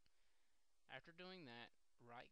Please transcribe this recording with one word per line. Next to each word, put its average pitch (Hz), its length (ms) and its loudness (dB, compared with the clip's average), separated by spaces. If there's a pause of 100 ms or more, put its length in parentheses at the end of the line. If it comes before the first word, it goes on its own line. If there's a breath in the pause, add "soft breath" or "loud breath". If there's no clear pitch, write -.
(920 loud breath)
After 135 160 4
doing 180 400 4
that, 120 240 4 (320)
right 120 260 2